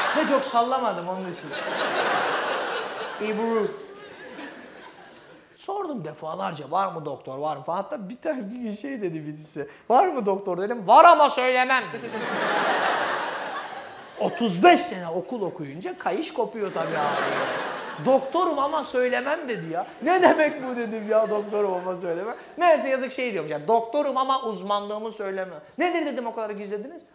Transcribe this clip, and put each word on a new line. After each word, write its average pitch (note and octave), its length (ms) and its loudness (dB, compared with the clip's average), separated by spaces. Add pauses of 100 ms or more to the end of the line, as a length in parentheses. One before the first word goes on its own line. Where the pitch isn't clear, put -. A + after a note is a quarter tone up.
(180)
Ve D#4 120 2
çok C4+ 140 4
sallamadım A#3 680 0
onun F#3 220 -6
için. D#3+ 180 -10 (1700)
Ebru. G#3+ 500 0 (1800)
Sordum D#4+ 500 -6
defalarca D#3 640 -6
var F#3 200 2
mı D#3+ 140 -6
doktor, C3+ 320 -8
var D3 200 -2
mı C#3 60 -12
falan. E3+ 140 -2
Hatta G3+ 320 -6
bir A#3+ 80 -12
tane B3+ 340 -4
bir A#3 260 -6
şey C4+ 240 -8
dedi D#3+ 260 -4
birisi. D3+ 400 -10 (220)
"Var C4+ 180 8
mı C4+ 180 -2
doktor?" F#3+ 320 0
dedim. G#3 300 -4
"Var C#4 180 12
ama D4+ 240 6
söylemem." B3+ 540 2 (100)
dedi. A#3 140 -8 (2000)
Otuz G#3 440 0
beş F4 160 10
sene F3+ 280 -2
okul F3+ 340 -4
okuyunca E3 560 -6
kayış - 360 -2
kopuyor G#3 400 -2
tabii E3 240 -2
abi. - 1080 -2
"Doktorum C#4 540 4
ama D#4 240 0
söylemem." B3+ 680 0
dedi E3 240 -4
ya. F3 140 -2 (140)
"Ne F4 200 4
demek D4+ 420 6
bu?" B3+ 120 -4
dedim A3 340 -4
ya, A3 200 4
"doktorum G#3 440 0
ama F3+ 220 -2
söylemem." F3+ 400 -4 (220)
Meğerse D4+ 320 6
yazık C4 220 0
şey B3 220 -4
diyormuş D#3 180 -4
ya, D3+ 160 -6
"Doktorum B3+ 500 2
ama C4 260 0
uzmanlığımı G#3 680 -4
söylemem." F#3+ 480 -6 (180)
"Nedir?" E4+ 280 0
dedim, B3 220 -4
"o A3+ 80 -6
kadar A3 140 -4
gizlediniz?" G#3 540 -8 (100)